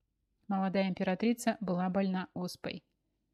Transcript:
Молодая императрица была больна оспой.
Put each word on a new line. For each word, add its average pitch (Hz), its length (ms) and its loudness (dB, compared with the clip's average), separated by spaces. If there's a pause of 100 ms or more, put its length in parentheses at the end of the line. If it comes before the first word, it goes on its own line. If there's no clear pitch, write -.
(480)
Молодая 190 420 2
императрица 196 720 0
была 180 280 0
больна 185 440 0
оспой. - 500 -8 (500)